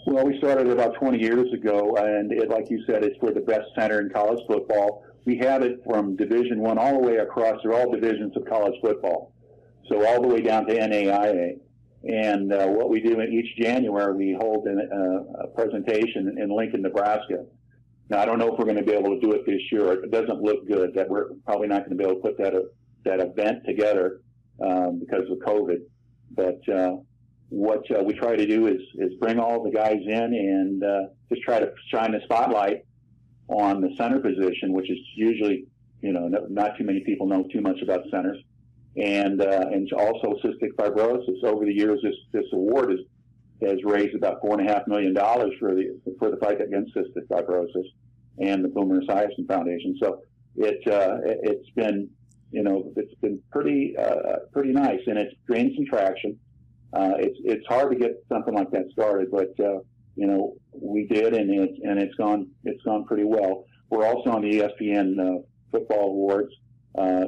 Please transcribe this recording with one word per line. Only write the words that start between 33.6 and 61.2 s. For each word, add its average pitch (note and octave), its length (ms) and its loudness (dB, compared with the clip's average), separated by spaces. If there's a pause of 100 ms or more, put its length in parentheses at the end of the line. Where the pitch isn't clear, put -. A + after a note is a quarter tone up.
the F2+ 160 0
center A#2+ 240 0
position, F#2+ 520 0
which F#2 180 -2
is F2+ 80 -4 (180)
usually, G#2 500 0 (360)
you G2 100 -2
know, F2 160 -2
no, G2+ 220 -2
not G#2 280 -2
too A#2 60 -4
many G2 200 -2
people G2 220 -2
know F#2+ 260 2
too G#2+ 100 -2
much F#2 200 -2
about F#2 200 0 (100)
centers. F#2+ 260 -2 (600)
And, G2+ 440 0
uh, G2 280 2
and F#2+ 220 -2
also G3+ 500 0
cystic A2 360 -2
fibrosis. G#2+ 640 0
Over G#2+ 220 2
the G#2 80 2
years, G#2 280 2
this, G#2 120 0 (180)
this G#2 220 -2
award F#2+ 400 2
is, F#2 60 -2 (640)
has G2 220 0
raised G#2 300 2
about G2+ 260 -2
four G#2 180 0
and G2 80 0
a G#2+ 60 2
half G#2 160 -2
million G2+ 240 0
dollars G#2+ 480 2
for F#2+ 140 0
the, F#2+ 260 -2 (180)
for G#2+ 120 0
the - 80 -4
fight G#2 240 0
against G2+ 340 -4
cystic F2+ 340 -6
fibrosis F2 540 -2 (540)
and G2 260 0
the F#2 40 0
Boomer F#2 340 0
Esiason G2 440 -2
Foundation. F#2 560 -4
So G2 200 -2 (340)
it, G#2+ 320 0
uh, G2+ 380 2
it, A2 160 -2
it's G#2 340 -2
been, G2+ 320 -2 (440)
you A2 100 -2
know, F#2+ 340 0
it's - 240 -6
been - 180 -2 (140)
pretty, D3 460 0
uh, - 380 0 (140)
pretty C#3 220 0
nice, C3 340 2
and G#2+ 120 -2
it's G#2 160 -4 (120)
gained A#2+ 300 0
some C#3+ 80 -2
traction. G2+ 540 -2 (560)
Uh, F#2 240 2
it's, F#2+ 260 -2
it's A2 220 0
hard C3 260 2
to B2 60 0
get A#2 340 -2
something A2 220 -2
like G2 160 0
that F#2 220 -2
started, G2 380 2
but, F#2+ 220 0 (100)
uh, G2 180 0 (340)
you G2 120 -2
know, G2 280 0 (180)
we G#2 340 -4
did, A2+ 280 2